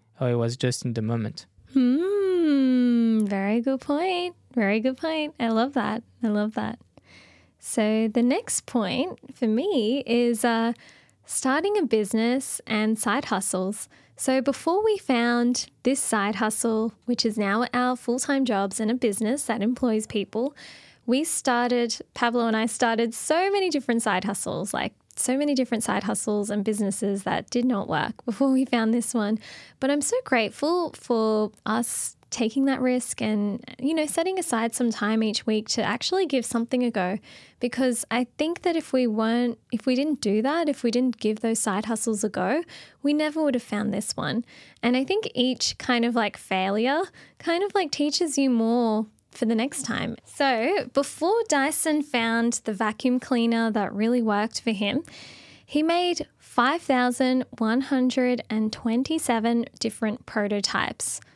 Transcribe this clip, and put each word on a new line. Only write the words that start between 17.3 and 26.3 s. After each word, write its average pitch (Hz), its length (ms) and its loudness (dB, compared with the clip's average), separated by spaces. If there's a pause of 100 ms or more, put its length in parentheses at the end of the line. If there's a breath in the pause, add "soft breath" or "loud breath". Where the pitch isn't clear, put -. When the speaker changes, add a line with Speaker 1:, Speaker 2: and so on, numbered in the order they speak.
Speaker 2:
now 214 360 2
our 247 220 2
full-time 262 500 0
jobs 202 340 0
and 214 120 0
a - 20 2
business 233 520 0
that 226 160 -2
employs 220 440 0
people, 220 500 -4 (500 loud breath)
we 254 180 2
started, 240 760 0 (160)
Pablo 233 320 2
and 226 100 2
I 220 100 2
started 226 480 0
so 359 380 0
many 381 180 2
different 247 340 0
side 190 220 0
hustles, - 480 -4
like, - 200 -4 (220)
so 254 220 0
many 294 160 0
different 247 300 -2
side 208 200 0
hustles 208 460 -2